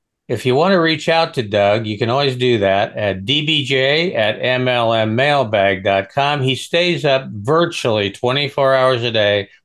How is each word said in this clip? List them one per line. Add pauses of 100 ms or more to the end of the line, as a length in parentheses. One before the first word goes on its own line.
(260)
if
you
want
to
reach
out
to
Doug,
you
can
always
do
that
at
D
B
J
at
M
L
M
mailbag
dot
com.
He
stays
up
virtually
twenty-four
hours
a
day (140)